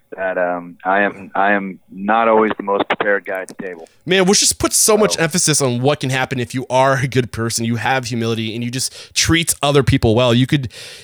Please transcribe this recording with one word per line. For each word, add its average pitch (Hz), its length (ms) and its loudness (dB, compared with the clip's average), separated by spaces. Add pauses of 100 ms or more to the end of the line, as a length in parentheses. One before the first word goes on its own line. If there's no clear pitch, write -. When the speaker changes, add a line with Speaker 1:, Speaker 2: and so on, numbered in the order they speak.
(160)
Speaker 1:
that, 92 220 -4
um, 87 460 -4
I 98 180 2
am, 95 320 -4
I 101 200 2
am 98 260 -4 (100)
not 107 380 0
always 110 300 4
the 101 60 -8
most 101 240 0
prepared 101 380 -2
guy 95 160 -6
at 92 60 -12
the - 80 -20
table. 87 340 -14 (160)
Speaker 2:
Man, 185 200 2
which 202 160 4
just - 180 -2
puts - 160 -2
so 214 220 4
much 214 180 2
Speaker 1:
So - 60 -4
Speaker 2:
emphasis 156 400 0
on 123 200 0
what 143 200 0
can 135 80 -2
happen 131 300 -2
if 117 140 -6
you 127 160 -6
are 131 280 4
a 131 100 0
good 123 240 0
person, 113 340 -4
you 117 120 0
have 127 280 -2
humility, 113 480 -2
and 120 100 -6
you 120 60 -6
just - 460 -10
treat 165 380 2 (100)
other 143 200 2
people 131 300 4
well. 123 200 4
You 127 120 4
could, 135 260 0 (320)